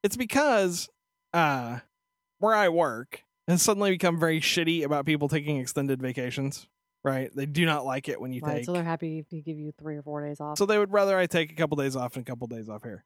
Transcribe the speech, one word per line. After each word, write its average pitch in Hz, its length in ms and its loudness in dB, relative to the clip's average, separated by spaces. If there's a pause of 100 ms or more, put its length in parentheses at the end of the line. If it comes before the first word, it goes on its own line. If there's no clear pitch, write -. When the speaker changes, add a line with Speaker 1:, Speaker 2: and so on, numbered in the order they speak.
Speaker 1:
It's 202 160 0
because, 226 720 2 (440)
uh, 131 460 2 (600)
where 220 160 4
I 202 140 6
work 143 540 0 (240)
has 175 140 4
suddenly 202 300 4
become 170 280 2
very 160 220 4
shitty 165 420 2
about 143 220 0
people 147 220 2
taking 147 300 0
extended 135 440 -2
vacations, 127 640 -4 (360)
right? 135 320 -2
They 139 100 -4
do 151 220 0
not 147 180 0
like 135 240 -4
it - 100 -4
when 127 140 -8
you 127 80 -8
Speaker 2:
Right, 151 140 -2
Speaker 1:
take 120 100 -4
Speaker 2:
so 175 80 -4
they're 175 100 -2
happy 160 360 -4
if 151 120 -14
you 160 120 -12
give 151 160 -8
you 151 180 -10
three 151 200 -10
or 147 40 -10
four 147 240 -8
days 147 160 -8
off. 151 160 -8
Speaker 1:
So 202 80 2
they 208 140 2
would 202 120 0
rather 196 240 4
I 185 120 2
take 160 240 0
a 156 40 -18
couple 151 220 0
days 139 180 -2
off 123 200 -6
and 127 120 -10
a - 20 -12
couple 123 180 -8
days 113 200 -10
off 104 140 -12
here. 104 240 -14